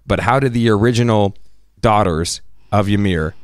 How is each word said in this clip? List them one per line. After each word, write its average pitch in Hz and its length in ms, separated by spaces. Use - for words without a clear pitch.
But - 160
how 120 180
did 131 140
the 117 160
original 110 680
daughters 95 600
of 101 160
Ymir 95 460